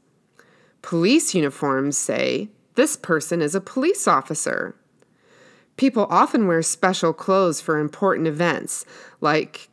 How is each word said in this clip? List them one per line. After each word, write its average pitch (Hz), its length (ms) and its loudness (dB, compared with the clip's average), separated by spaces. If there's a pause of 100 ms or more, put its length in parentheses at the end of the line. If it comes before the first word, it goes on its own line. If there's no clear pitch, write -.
(800)
Police 196 540 2
uniforms 139 640 0
say, 131 520 -2 (260)
"This 285 200 2
person 170 460 -2
is 147 140 -2
a 196 40 -2
police 262 480 -2
officer." - 680 -2 (1000)
People 233 340 0
often 220 380 2
wear 165 140 2
special 180 500 0
clothes 185 480 0
for 156 180 -2
important 151 480 0
events, 160 600 -2 (340)
like - 540 -2